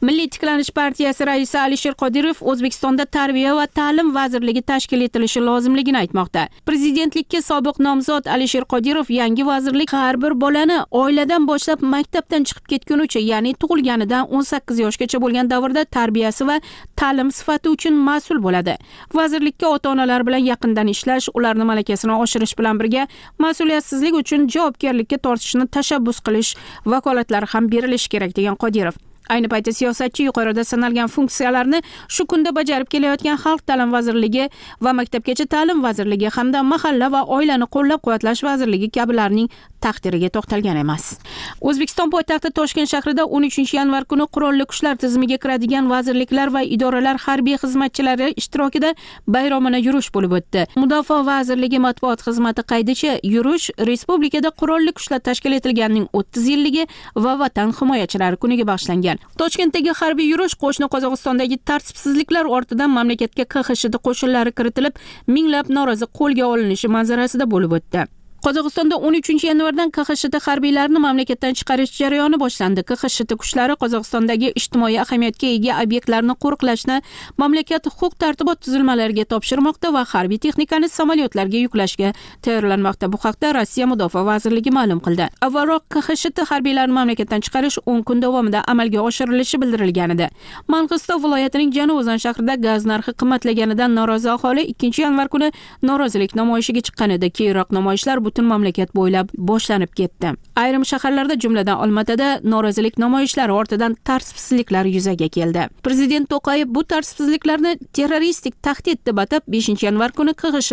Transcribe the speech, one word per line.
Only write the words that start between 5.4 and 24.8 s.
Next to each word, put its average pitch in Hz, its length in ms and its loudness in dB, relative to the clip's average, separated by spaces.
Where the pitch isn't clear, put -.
lozimligini 247 580 2
aytmoqda. 180 500 -2
Prezidentlikka 302 720 0
sobiq 285 280 0
nomzod 277 400 0
Alisher 254 460 0
Qodirov 269 340 0
yangi 233 280 2
vazirlik 277 460 0
har 262 300 2
bir 302 180 0
bolani 302 380 4
oiladan 294 600 2
boshlab 294 340 0
maktabdan 302 540 -2
chiqib - 240 -12
ketgunicha, 294 480 0
ya'ni 226 340 0
tug'ilganidan 254 720 0
o'n 269 160 0
sakkiz 262 420 -2
yoshgacha 233 380 -2
bo'lgan 247 300 0
davrda 262 320 0
tarbiyasi 226 640 0
va 294 60 2
ta'lim 269 340 0
sifati 302 380 -2
uchun 311 260 2
mas'ul 285 480 0
bo'ladi. 180 320 0
Vazirlikka 311 520 0
ota-onalar 262 500 0
bilan 254 240 2
yaqindan 214 440 0
ishlash, 254 400 -2
ularni 226 360 0
malakasini 214 540 0
oshirish - 340 -2
bilan 220 220 0
birga 240 260 0
mas'uliyatsizlik 311 840 0
uchun 285 280 2
javobgarlikka 269 680 0